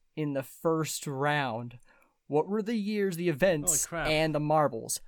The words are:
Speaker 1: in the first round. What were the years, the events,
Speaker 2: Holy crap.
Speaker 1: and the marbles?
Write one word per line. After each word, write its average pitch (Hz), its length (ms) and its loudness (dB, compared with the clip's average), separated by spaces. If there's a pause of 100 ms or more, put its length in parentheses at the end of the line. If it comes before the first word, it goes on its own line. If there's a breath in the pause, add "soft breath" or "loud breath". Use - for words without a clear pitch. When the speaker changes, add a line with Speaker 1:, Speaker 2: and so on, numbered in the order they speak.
(160)
Speaker 1:
in 147 180 -2
the 135 100 -2
first - 640 -2
round. 131 720 -2 (480 soft breath)
What 156 200 2
were 208 140 0
the 226 140 -2
years, 202 420 0
the 175 120 0
events, 151 560 2
Speaker 2:
Holy - 20 -20 (160)
crap. 147 60 0
Speaker 1:
and 156 260 2
the 147 40 0
marbles? 147 680 2